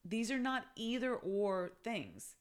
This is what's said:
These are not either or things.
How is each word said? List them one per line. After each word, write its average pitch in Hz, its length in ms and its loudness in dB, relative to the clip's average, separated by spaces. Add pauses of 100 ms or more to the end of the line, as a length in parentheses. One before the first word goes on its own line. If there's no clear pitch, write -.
These 220 240 0
are 269 100 2
not 262 360 0
either 240 400 0
or 196 540 2 (140)
things. 165 580 -6